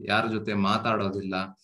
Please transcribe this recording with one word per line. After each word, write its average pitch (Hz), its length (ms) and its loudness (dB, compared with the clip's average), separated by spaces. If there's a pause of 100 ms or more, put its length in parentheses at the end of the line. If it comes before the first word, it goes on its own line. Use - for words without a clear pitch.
ಯಾರ 110 220 2
ಜೊತೆ 107 260 -2
ಮಾತಾಡೋದಿಲ್ಲ, 98 800 0 (280)